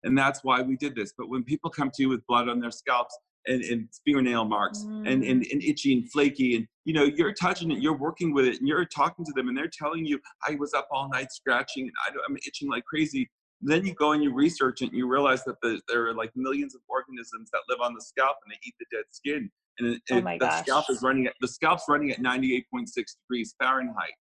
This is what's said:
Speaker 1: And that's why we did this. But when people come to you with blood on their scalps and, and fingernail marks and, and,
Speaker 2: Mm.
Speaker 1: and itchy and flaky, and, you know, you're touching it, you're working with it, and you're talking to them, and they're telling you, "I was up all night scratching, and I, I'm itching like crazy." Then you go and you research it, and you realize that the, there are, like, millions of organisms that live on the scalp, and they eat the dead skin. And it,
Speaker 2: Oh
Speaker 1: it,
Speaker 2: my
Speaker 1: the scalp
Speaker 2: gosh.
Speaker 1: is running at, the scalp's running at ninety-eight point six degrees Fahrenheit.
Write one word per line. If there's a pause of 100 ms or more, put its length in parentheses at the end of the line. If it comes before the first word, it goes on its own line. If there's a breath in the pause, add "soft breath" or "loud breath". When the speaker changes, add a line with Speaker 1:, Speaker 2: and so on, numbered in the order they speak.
Speaker 1:
And
that's
why
we
did
this.
But
when
people
come
to
you
with
blood
on
their
scalps (300)
and,
and (160)
fingernail
marks
and,
and,
Speaker 2:
Mm.
Speaker 1:
and
itchy
and
flaky,
and, (180)
you
know,
you're
touching
it,
you're
working
with
it,
and
you're
talking
to
them,
and
they're
telling
you, (260 loud breath)
"I
was
up
all
night
scratching,
and (140)
I, (180)
I'm (100)
itching
like
crazy." (320)
Then
you
go
and
you
research
it,
and
you
realize
that
the,
there
are,
like,
millions
of
organisms
that (100)
live
on
the
scalp,
and
they
eat
the
dead
skin. (280)
And
it,
Speaker 2:
Oh
Speaker 1:
it,
Speaker 2:
my
Speaker 1:
the (120)
scalp
Speaker 2:
gosh.
Speaker 1:
is
running
at,
the
scalp's
running
at
ninety-eight
point
six
degrees
Fahrenheit. (120)